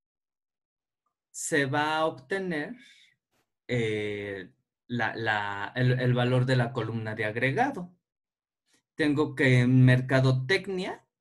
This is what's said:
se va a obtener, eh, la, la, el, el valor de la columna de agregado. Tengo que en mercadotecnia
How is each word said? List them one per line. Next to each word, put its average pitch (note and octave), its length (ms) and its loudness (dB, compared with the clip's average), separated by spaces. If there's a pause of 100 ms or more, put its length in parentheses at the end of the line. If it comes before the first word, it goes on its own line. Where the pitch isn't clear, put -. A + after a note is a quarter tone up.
(1300)
se C#3+ 340 -2
va D3+ 300 -2
a D#3+ 100 0
obtener, F3+ 720 -6 (880)
eh, G#2 880 -6 (340)
la, A2+ 300 -4
la, G#2 580 -4
el, B2+ 240 2
el B2 160 2
valor B2 320 2
de C3 80 2
la B2 180 0
columna A2 440 -6
de A2 80 -4
agregado. D#3 680 -2 (1000)
Tengo D3 400 0
que B2+ 280 4
en B2+ 220 6
mercadotecnia C3 1200 2 (160)